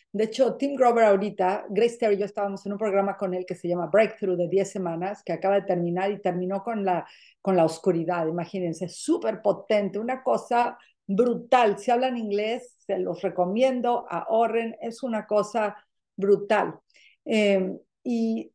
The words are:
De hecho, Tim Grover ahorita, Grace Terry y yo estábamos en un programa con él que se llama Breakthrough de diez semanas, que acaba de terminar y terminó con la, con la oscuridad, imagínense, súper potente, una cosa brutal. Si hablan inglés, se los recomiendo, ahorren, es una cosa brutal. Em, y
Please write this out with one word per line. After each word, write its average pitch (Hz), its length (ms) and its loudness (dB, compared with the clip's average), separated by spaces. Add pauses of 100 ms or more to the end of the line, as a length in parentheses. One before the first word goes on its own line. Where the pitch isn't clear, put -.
(120)
De 208 120 0
hecho, 254 320 0
Tim 277 200 -2
Grover 240 280 6
ahorita, 196 640 2
Grace 233 280 0
Terry 214 160 2
y 196 40 -2
yo 202 60 -2
estábamos 196 420 -6
en 202 60 -6
un 202 60 -8
programa 196 380 0
con 185 180 -4
él 185 120 -4
que 180 80 -8
se 175 120 -10
llama 175 200 -2
Breakthrough 202 500 2
de 175 120 -2
diez 190 220 0
semanas, 185 540 -6
que - 80 -6
acaba 190 240 0
de 196 100 0
terminar 180 440 0
y 202 100 -6
terminó 180 420 -4
con 220 220 -4
la, 180 220 0 (360)
con 190 140 2
la 165 80 6
oscuridad, 165 640 0
imagínense, 170 600 -6
súper 254 540 -4
potente, 202 560 0
una 254 240 -6
cosa - 560 0 (280)
brutal. 226 720 4
Si - 120 -2
hablan 247 260 2
inglés, 220 640 -4
se 190 200 -4
los 180 220 -4
recomiendo, 240 880 0
ahorren, 226 720 0
es 233 220 -10
una 220 240 -4
cosa 208 500 0 (400)
brutal. 196 640 2 (460)
Em, 196 540 2 (240)
y 226 520 -4